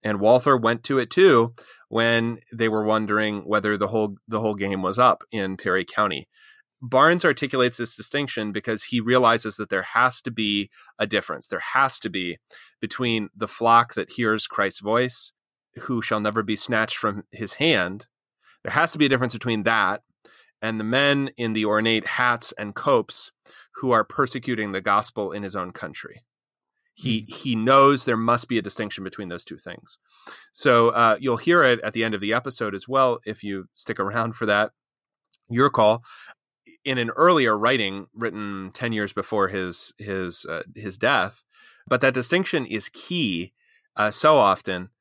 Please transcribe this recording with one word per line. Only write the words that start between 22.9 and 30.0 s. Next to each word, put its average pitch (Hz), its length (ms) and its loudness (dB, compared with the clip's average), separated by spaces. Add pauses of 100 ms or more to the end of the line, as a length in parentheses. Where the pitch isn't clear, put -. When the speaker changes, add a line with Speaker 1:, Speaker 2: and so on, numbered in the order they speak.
Speaker 1:
who 127 100 0
are 110 140 4
persecuting 120 680 -4
the 98 80 -4
gospel 101 540 -2
in 101 100 -8
his 98 140 -8
own 90 160 -8
country. - 500 -14 (680)
He, 113 300 -4
Speaker 2:
Mm-hmm. - 100 -18
Speaker 1:
he 127 240 -4
knows 135 480 6
there 120 100 0
must 117 320 0
be 120 100 -2
a 104 40 0
distinction 98 420 -10
between 95 240 -10
those 87 160 -10
two - 140 -16
things. - 400 -18 (560)